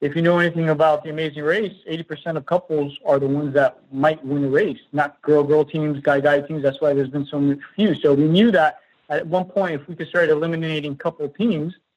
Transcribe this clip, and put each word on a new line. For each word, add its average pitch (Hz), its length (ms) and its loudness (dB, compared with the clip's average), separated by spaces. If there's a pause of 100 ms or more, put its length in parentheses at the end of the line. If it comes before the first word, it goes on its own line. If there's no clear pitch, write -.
if 143 160 -4
you 165 60 0
know 175 180 4
anything 165 300 0
about 151 340 2
The 156 60 -10
Amazing 151 340 -6
Race, 185 300 0 (120)
eighty 165 160 -8
percent 160 360 -8
of 143 80 -8
couples 151 580 -2
are 139 160 2
the 139 80 0
ones 143 260 -2
that 139 240 2 (140)
might 151 320 0
win 143 200 -2
a 135 40 0
race, 147 300 0 (140)
not 143 300 -2
girl-girl 147 440 2
teams, 151 340 -4
guy-guy 143 400 2
teams. 147 220 -8
That's 135 180 -2
why 147 140 2
there's 139 160 0
been 143 160 -4
so 143 280 0 (220)
few. 196 200 2
So 143 180 2
we 143 100 4
knew 185 280 4
that 156 280 2 (300)
at 151 160 -2
one 180 180 -2
point, 185 300 -2
if 143 140 -10
we 175 60 -14
could 156 140 -10
start 170 220 2
eliminating 156 680 -2
couple 151 320 -6
teams, 175 460 -2 (220)